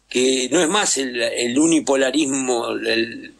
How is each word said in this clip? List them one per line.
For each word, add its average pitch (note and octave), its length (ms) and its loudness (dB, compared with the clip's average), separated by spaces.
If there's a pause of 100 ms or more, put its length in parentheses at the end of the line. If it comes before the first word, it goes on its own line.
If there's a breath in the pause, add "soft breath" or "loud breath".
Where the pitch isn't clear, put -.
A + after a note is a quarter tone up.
que B2+ 440 0
no F3 100 2
es D#3 80 2
más G3 280 0
el, B2 240 -4
el A#2+ 380 -2
unipolarismo C3+ 1160 2
del, A2+ 640 -4